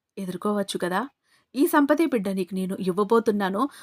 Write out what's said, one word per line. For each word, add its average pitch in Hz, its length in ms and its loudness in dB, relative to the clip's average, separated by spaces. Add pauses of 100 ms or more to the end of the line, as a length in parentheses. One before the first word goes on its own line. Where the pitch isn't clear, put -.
(180)
ఎదుర్కోవచ్చు 196 600 -4
కదా. 185 320 -2 (460)
ఈ 285 120 4
సంపదే 302 380 4
బిడ్డ 202 240 0
నీకు 190 260 -4
నేను 185 240 -4
ఇవ్వబోతున్నాను. 202 840 0 (220)